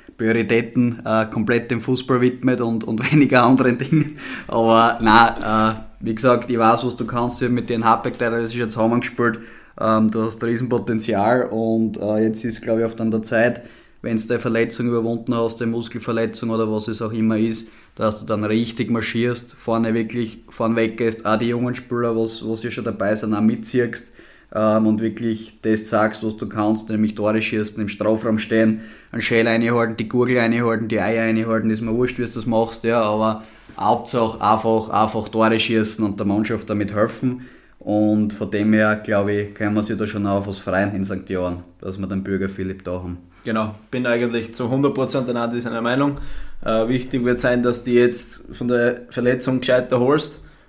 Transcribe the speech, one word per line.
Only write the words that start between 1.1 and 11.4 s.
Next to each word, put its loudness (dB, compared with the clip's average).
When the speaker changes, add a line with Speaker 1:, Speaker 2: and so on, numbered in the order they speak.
Speaker 1:
komplett 0
dem -2
Fußball 0
widmet 2
und, 0
und -2
<laughs> -
weniger 6
anderen 4
Dingen. 0
Aber 4
nein, 4
äh, -12
wie -4
gesagt, 2
ich 0
weiß, 4
was -4
du -6
kannst, -4
ich 2
hab 0
mit 0
dir -2
in 0
Hartberg 2
teilweise -2
schon -2
zusammengespielt. 0
Ähm, 4
du -2
hast -6
Riesenpotenzial 0